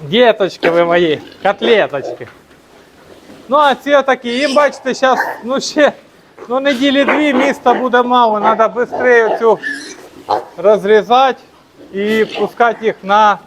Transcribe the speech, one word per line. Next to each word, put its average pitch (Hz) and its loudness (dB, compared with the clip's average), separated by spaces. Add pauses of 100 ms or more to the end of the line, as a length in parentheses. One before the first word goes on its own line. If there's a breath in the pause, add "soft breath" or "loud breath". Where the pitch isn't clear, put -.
Діточки 202 0
ви 170 2
мої, 170 -2 (220)
котлеточки. 151 -2 (1200)
Ну, 262 0
а 285 2
ці 285 -2
отакі, 262 0
їм, 269 -2
бачите, 269 -2
щас, 262 0 (240)
ну, 254 -4
ще, 285 0 (580)
ну, 247 -2
неділі 277 0
дві 285 0
міста 254 0
буде 247 0
мало, 240 2
надо 220 0
бистрее 233 0
цю 220 2 (1000)
розрізати 214 2 (540)
і 208 -2 (140)
пускати 220 -2
їх 214 -2
на 202 2